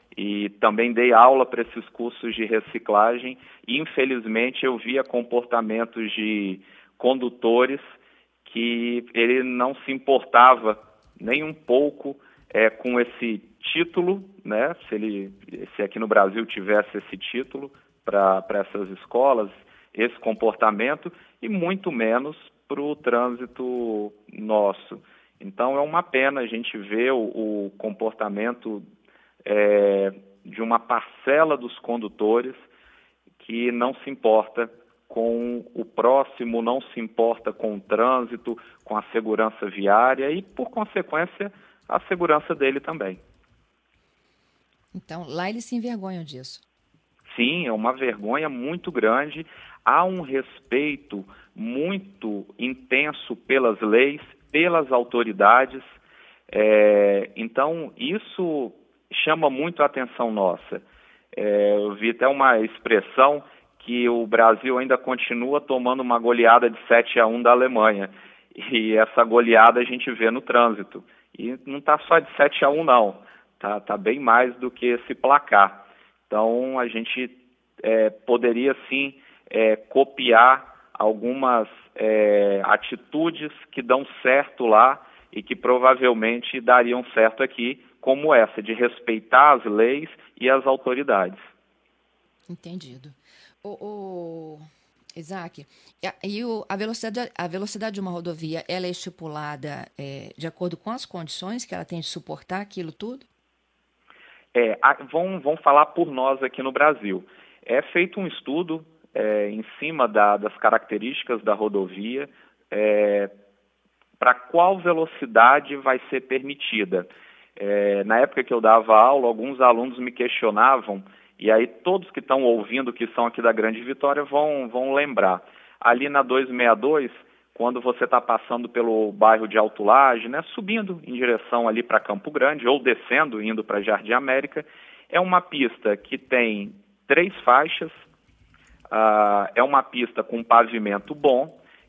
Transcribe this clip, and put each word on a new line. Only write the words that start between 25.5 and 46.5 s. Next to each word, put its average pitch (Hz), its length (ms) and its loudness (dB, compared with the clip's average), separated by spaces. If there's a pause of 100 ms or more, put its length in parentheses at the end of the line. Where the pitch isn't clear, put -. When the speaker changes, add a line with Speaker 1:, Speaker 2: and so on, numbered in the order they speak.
Speaker 1:
é 143 40 0
uma 156 220 -2
pena 135 380 -2
a 120 60 -6
gente 113 320 -10
ver 110 340 -2
o, 131 60 0
o 107 580 -6
comportamento, 110 1080 -8 (600)
é, 101 680 2 (320)
de 101 180 -12
uma 113 160 0
parcela 143 800 0
dos 120 240 -12
condutores 117 720 -2 (840)
que 120 320 -6
não 123 240 -4
se - 140 -16
importa 113 600 0 (360)
com 117 580 -4 (100)
o 113 100 -8
próximo, 120 800 -2
não 123 180 -2
se - 180 -16
importa 113 540 -2
com 107 240 -8
o 98 40 -12
trânsito, 117 760 -4 (260)
com 107 120 -8
a 104 60 -4 (100)
segurança 110 560 -4
viária 113 640 2
e, 185 120 -6
por - 280 -12
consequência, 196 840 -8 (360)
a - 120 0
segurança 170 540 -2
dele 139 260 -2
também. 101 400 -10 (1700)
Speaker 2:
Então, 170 340 -16
lá 175 220 -8
eles 226 140 -10
se 247 120 -8
envergonham 190 480 -8
disso? 131 360 -18 (760)